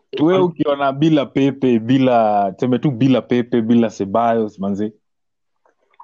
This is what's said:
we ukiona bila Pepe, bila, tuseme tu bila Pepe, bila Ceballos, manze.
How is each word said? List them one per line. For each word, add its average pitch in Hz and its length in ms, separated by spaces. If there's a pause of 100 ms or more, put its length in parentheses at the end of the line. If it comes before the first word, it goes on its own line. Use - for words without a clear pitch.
(220)
we 180 160
ukiona 147 540
bila 147 340
Pepe, 135 520
bila, 113 760
tuseme 123 260
tu 151 120
bila 127 320
Pepe, 123 400
bila 113 280
Ceballos, 110 680
manze. 101 340 (1120)